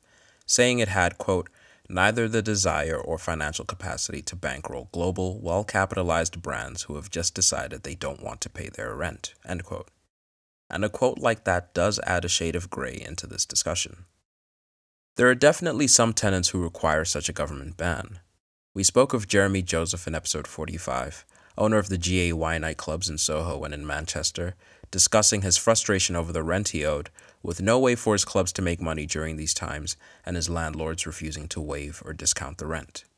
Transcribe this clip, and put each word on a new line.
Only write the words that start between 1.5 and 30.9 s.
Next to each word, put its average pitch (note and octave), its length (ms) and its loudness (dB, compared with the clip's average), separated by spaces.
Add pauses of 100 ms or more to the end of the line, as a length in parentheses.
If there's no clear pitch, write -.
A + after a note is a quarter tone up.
"neither A2 380 4
the A2 160 2
desire E2 540 2
or D#2+ 200 -4
financial D2+ 480 -4
capacity - 560 -6
to - 140 -8
bankroll C#2 560 -8
global, F#2 500 -2
well-capitalized F2 1000 0
brands C2 400 -6
who D2 120 -8
have D#2 140 -10
just - 240 -2
decided - 480 -2
they C#2+ 140 -10
don't C#2 260 -6
want - 200 -10
to - 80 -6
pay - 200 -10
their - 260 -8
rent," - 380 -6 (100)
end F2+ 200 -6
quote. - 260 -10 (800)
And F#2+ 140 -2
a G#2 60 0
quote B2+ 300 0
like A#2 240 0
that F2 320 0
does G2 240 2
add F2+ 260 0
a F2 40 -2
shade E2 260 0
of F2 160 -6
gray B1+ 280 -6
into - 280 -10
this - 180 -2
discussion. - 600 -4 (1120)
There B2 120 8
are B2+ 60 6
definitely C#3+ 520 4
some A#2 260 6
tenants F#2+ 360 2
who F2+ 140 0
require D#2+ 420 2
such - 240 -2
a D2+ 40 -6
government D2+ 440 -6
ban. F2 440 -4 (520)
We F#2+ 100 0
spoke C3 300 6
of G#2+ 140 -2
Jeremy G2 340 4
Joseph E2+ 460 -2
in D#2+ 80 -4
episode D#2 320 -4
forty-five, D2 800 -6 (340)
owner G#2+ 180 4
of G2 120 2
the F#2+ 100 0
G F2 300 2
A E2 60 0
Y D#2+ 220 0
nightclubs D#2+ 500 -4
in D2+ 120 -4
Soho D#2 440 -2
and D2+ 80 -8
in D2 140 -10
Manchester, D#2 680 -4 (340)
discussing G#2+ 540 4
his F#2 140 4
frustration G2+ 580 2
over E2+ 160 -2
the E2 100 -2
rent F2+ 280 0
he D2+ 140 -2
owed, D2 280 -2 (320)
with F2+ 180 -6
no A2 160 6
way B2+ 160 6
for A2+ 200 2
his G2+ 120 2
clubs F#2 280 2
to - 80 -4
make F2 200 0
money D#2+ 240 -4
during D#2 320 -4
these D#2 160 -4
times D2+ 440 -6 (280)
and F2+ 100 -4
his E2+ 140 -2
landlords D#2+ 560 -4